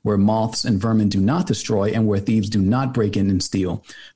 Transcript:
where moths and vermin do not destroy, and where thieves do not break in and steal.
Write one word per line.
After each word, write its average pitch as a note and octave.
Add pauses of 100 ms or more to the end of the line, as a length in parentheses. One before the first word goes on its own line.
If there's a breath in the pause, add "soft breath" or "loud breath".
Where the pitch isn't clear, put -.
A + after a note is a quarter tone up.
where G#2
moths A2
and G2+
vermin A2
do G2
not D3+
destroy, G#2+
and A2
where G#2
thieves G#2
do G#2+
not B2
break A2
in G2
and F#2
steal. F#2 (300 loud breath)